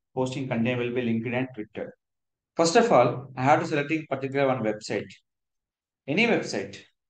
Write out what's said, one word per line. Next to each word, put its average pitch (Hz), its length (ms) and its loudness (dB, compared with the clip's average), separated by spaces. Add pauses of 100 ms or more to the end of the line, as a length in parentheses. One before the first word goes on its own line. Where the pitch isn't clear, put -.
(160)
posting 131 320 -4
content 120 320 -2
will 120 160 -4
be 127 60 -2
LinkedIn 113 320 -2
and 131 200 -2
Twitter? - 400 -12 (640)
First 170 220 4
of 226 160 6
all, - 420 4
I 127 80 -4
have 151 160 6
to 175 80 -4
selecting 151 420 -2
particular 135 380 0
one 117 160 0
website. 107 480 -4 (960)
Any 185 180 2
website. 143 540 -2 (300)